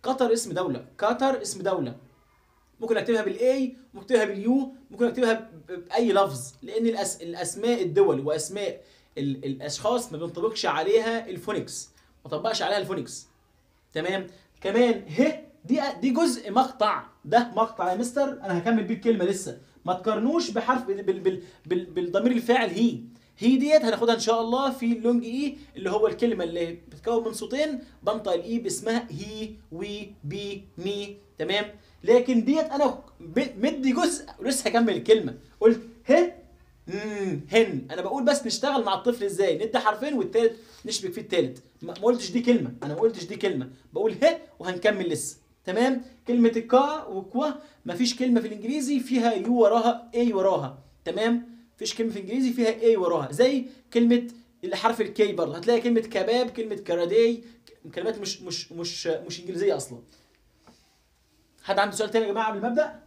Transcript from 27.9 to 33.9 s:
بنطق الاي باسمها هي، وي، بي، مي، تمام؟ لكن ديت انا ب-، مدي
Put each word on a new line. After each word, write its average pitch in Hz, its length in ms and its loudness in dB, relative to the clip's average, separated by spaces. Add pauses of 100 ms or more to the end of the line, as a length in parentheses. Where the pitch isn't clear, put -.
بنطق 214 280 -2
الاي 226 280 -2
باسمها 226 520 -4
هي، 214 420 -10 (180)
وي، 202 420 -10 (100)
بي، 196 440 -8 (100)
مي، 202 400 -8 (200)
تمام؟ 190 380 -4 (280)
لكن 240 420 4
ديت 302 200 2
انا 277 380 -2 (160)
ب-، 196 460 -4
مدي 269 280 0